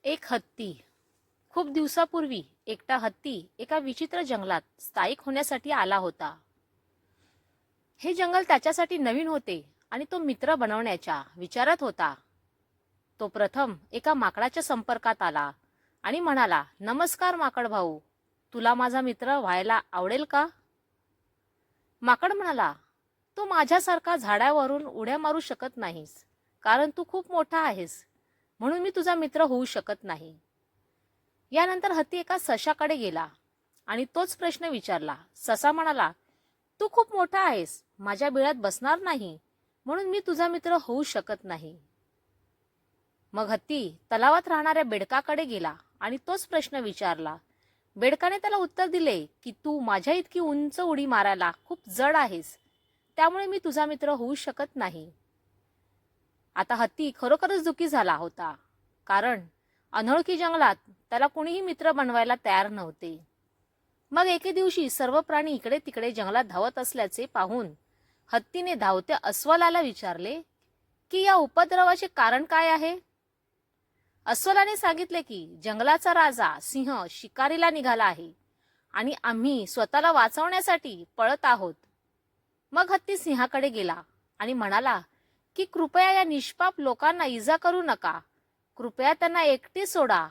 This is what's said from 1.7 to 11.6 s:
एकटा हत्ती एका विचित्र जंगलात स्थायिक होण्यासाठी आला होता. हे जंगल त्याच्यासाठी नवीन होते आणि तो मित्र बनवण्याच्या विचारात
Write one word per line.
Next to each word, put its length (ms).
एकटा 300
हत्ती 520
एका 200
विचित्र 440
जंगलात 380
स्थायिक 400
होण्यासाठी 500
आला 260
होता. 420
हे 160
जंगल 340
त्याच्यासाठी 500
नवीन 280
होते 460
आणि 220
तो 60
मित्र 360
बनवण्याच्या 680
विचारात 440